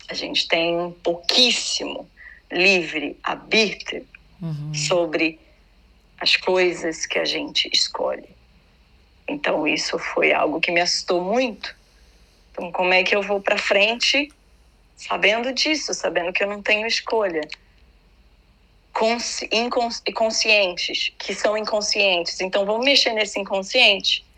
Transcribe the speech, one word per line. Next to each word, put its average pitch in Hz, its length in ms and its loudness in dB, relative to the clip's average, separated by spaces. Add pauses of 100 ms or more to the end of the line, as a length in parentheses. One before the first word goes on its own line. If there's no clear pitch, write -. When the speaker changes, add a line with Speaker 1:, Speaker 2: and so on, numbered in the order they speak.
Speaker 1:
A - 60 -10
gente - 360 -2
tem 170 540 0
pouquíssimo - 1080 0 (420)
livre 170 720 0
arbítrio - 840 -2 (360)
Speaker 2:
Uhum. 151 320 -6
Speaker 1:
sobre 160 640 0 (800)
as - 180 0
coisas 170 680 0
que - 140 -4
a 165 80 0
gente - 460 -2
escolhe. - 560 -2 (1000)
Então, 151 400 -2
isso - 300 -2
foi - 340 0
algo - 280 0
que 180 100 0
me 170 100 2
assustou 175 420 0
muito. 220 520 -2 (760)
Então, 180 220 -10
como 185 220 2
é 185 80 6
que 190 120 0
eu 202 80 4
vou 196 180 0
pra 202 180 2
frente 233 720 2 (680)
sabendo 214 560 0
disso, 294 400 0
sabendo 175 400 -2
que - 100 -2
eu 202 60 2
não 208 140 -8
tenho 214 240 0
escolha? 208 560 0 (1500)
Consci-, 226 580 0
incons-, 233 540 -2
e 208 60 -2
conscientes, 208 1080 0
que - 160 -8
são 214 220 0
inconscientes. 202 840 0
Então, 190 260 0
vamos 220 200 0
mexer 262 260 6
nesse 214 260 -2
inconsciente 196 840 2 (140)